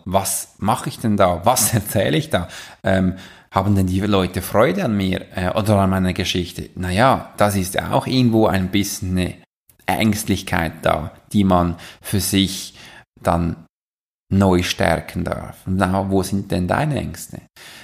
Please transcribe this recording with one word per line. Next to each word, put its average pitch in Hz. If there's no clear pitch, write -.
Was -
mache 113
ich -
denn 107
da? 90
Was 117
<laughs> -
erzähle 110
ich 147
da? 87
Ähm, 95
haben 98
denn 95
die 92
Leute 95
Freude 165
an 110
mir, 92
äh, 90
oder 104
an 95
meiner 92
Geschichte? 90
Naja, 95
das 104
ist 92
ja 85
auch 131
irgendwo 113
ein 92
bisschen 92
eine 90
Ängstlichkeit 95
da, 80
die 104
man 87
für 101
sich -
dann 85
neu 92
stärken 85
darf. -
Und 92
na, 95
wo 95
sind 98
denn 90
deine 143
Ängste? -